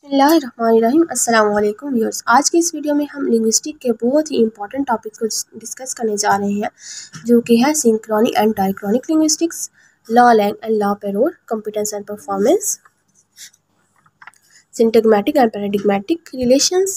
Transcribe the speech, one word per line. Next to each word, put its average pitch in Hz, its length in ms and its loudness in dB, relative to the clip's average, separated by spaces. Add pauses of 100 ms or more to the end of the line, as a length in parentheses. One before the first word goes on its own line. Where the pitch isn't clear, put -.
(140)
बिस्मिल्लाहिर्रहमानिर्रहीम। 269 960 2
अस्सलाम 233 360 2
वालेकुम 208 460 -2
व्यूअर्स, 220 340 -4
आज 254 220 4
की 349 80 0
इस 339 180 0
वीडियो 294 180 -4
में 294 140 0
हम 277 200 -8
लिंग्विस्टिक 226 500 0
के 247 140 -4
बहुत 269 400 -2
ही 269 60 -4
इंपॉर्टेंट 220 500 -4
टॉपिक 220 260 -6 (100)
को - 20 -4 (340)
डिस्कस 254 340 -14
करने 214 240 -4
जा 202 180 0
रहे 202 160 -2
हैं, 202 180 -4 (560)
जो 233 160 4
कि 233 160 4
है 269 160 2
synchronic 220 640 0
and 214 160 2
diachronic 196 480 -2 (100)
linguistics, 311 460 0 (540)
law 240 220 6
lang 208 200 2
and 220 300 -4
law 202 100 0 (120)
parole, 202 260 0 (220)
competence 208 440 -6
and 208 140 -12
performance, 208 560 -2 (2000)
syntagmatic 226 640 2
and 233 180 2
paradigmatic 202 880 -4
relations 359 520 2